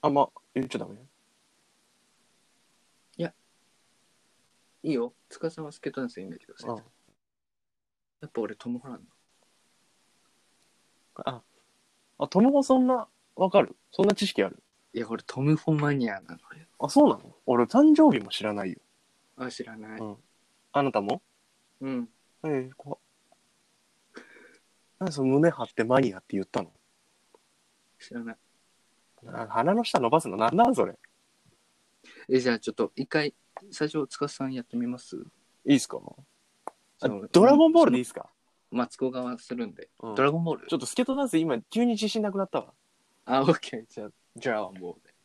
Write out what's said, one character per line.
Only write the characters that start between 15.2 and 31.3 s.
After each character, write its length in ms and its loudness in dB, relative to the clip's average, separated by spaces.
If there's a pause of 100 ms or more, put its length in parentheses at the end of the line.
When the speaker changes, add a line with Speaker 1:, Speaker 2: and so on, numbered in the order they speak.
Speaker 2:
ト 180 -6
ム 140 4
ホ 180 0
マ 180 2
ニ 180 0
ア 120 -8
な 80 -20
の 60 -14
よ。 40 -20 (380)
Speaker 1:
あ、 100 -4
そ 160 8
う 40 8
な 100 2
の？ 260 -20
俺 200 4
誕 300 8
生 220 8
日 80 -4
も 60 -14
知 120 -8
ら 120 -2
な 100 -6
い 80 -6
よ。 60 -12 (580)
Speaker 2:
あ、 140 -10
知 140 -12
ら 120 -18
な 220 -16
い。 20 -10
Speaker 1:
う 40 -8
ん。 120 -10 (560)
あ 100 2
な 100 2
た 100 0
も？ 180 -4 (600)
Speaker 2:
う 100 -8
ん。 180 -6 (360)
Speaker 1:
え 40 -4
ー、 280 -4
怖 200 -14
っ。 20 -20 (2000)
な 80 -6
ん 20 -2
で 40 -6
そ 100 -6
の 60 0
胸 220 4
張 140 -8
っ 40 -14
て 160 -2
マ 160 4
ニ 140 0
ア 40 -16
っ 40 -18
て 140 -8
言 60 -2
っ 40 -8
た 160 -8
の？ 100 -14 (1300)
Speaker 2:
知 140 -20
ら 100 -10
な 80 -14
い。 40 -18 (840)
Speaker 1:
な、 260 -12
鼻 260 0
の 100 0
下 160 0
伸 80 2
ば 140 6
す 60 -10
の 100 -6
な 120 2
ん 60 -2
な 80 8
ん 100 2
そ 120 2
れ？ 120 -10 (1300)